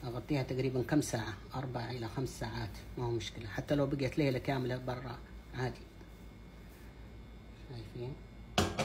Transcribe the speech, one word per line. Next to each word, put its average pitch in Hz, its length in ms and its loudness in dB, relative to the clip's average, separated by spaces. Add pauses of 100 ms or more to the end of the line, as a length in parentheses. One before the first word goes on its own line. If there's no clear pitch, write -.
أغطيها 127 400 2
تقريبًا 127 380 4
كم 147 200 8
ساعة، - 320 2 (220)
أربع 123 360 0
إلى 117 160 -2
خمس 127 320 -2
ساعات، 117 300 -2 (280)
ما 127 80 0
هو 117 60 2
مشكلة، 110 360 -2
حتى - 280 2
لو 143 120 6
بقيت 135 300 2
ليلة 139 220 6
كاملة 127 380 2
برا 127 420 -4 (360)
عادي. 123 260 -2 (1900)
شايفين؟ 123 440 -4 (720)